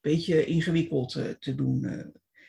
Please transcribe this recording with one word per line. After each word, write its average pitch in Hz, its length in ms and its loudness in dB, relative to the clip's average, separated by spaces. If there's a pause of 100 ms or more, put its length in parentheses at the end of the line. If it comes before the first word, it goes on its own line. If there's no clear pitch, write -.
(100)
beetje 165 340 4
ingewikkeld, 165 680 0
eh, - 160 -4
te - 240 -6
doen, 131 300 0
eh, - 220 -8 (420)